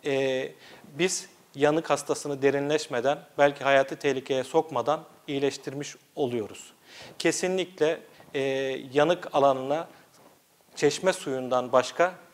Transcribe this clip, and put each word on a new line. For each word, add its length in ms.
Ee, 460
biz 460
yanık 340
hastasını 520
derinleşmeden, 800
belki 260
hayatı 320
tehlikeye 480
sokmadan 600
iyileştirmiş 680
oluyoruz. 580
Kesinlikle, 800
e, 80
yanık 420
alanına 520
çeşme 380
suyundan 580
başka 420